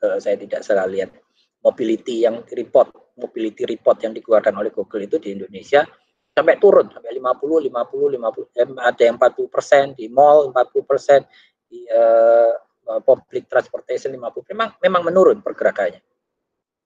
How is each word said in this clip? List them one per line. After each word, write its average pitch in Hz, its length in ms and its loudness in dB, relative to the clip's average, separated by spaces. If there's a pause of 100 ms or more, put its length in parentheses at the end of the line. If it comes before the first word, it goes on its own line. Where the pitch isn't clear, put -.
eh, 98 180 -2
saya 101 160 -2
tidak 101 300 -10
salah 98 220 0
lihat 95 220 -6 (500)
mobility 113 640 -2
yang 117 160 0 (160)
report, 123 360 0 (280)
mobility 117 480 -8
report 113 320 -2
yang 110 160 -8
dikeluarkan 107 400 0
oleh 104 160 -6
Google 101 320 -8
itu 101 160 -4
di 98 160 -12
Indonesia 98 480 -2 (460)
sampai 151 320 2
turun, 185 260 6
sampai - 240 -18
lima 127 240 -4
puluh, 156 240 -2
lima 120 240 -6
puluh, 143 240 -4
lima 120 240 -6
puluh, - 240 -12
em, 127 240 -2
ada 123 220 -2
yang 117 180 2
empat 123 160 0
puluh 127 140 -6
persen 139 420 0
di 113 160 -14
mall, 143 400 4
empat 127 240 -2
puluh 135 140 -4
persen 139 400 2 (420)
di, 120 160 -20
eh, 113 680 4 (360)
eh, 110 160 -6
public 123 460 -2
transportation, - 640 -6
lima 127 180 -12
puluh. - 160 -16
Memang, 214 320 -8
memang 180 240 0
menurun 170 400 4
pergerakannya, 101 560 -4 (840)